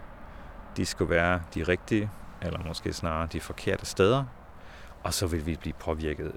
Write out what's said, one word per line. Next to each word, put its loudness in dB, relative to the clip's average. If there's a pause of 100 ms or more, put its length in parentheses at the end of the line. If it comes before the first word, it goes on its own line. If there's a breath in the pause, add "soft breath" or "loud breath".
(760 loud breath)
De 2
skulle 2
være 6 (140)
de 0
rigtige, 2 (320)
eller -2
måske -2
snarere 0
de -2
forkerte -2
steder. 6 (800 loud breath)
Og 0
så 2
vil 0
vi 2
blive -4
påvirket -2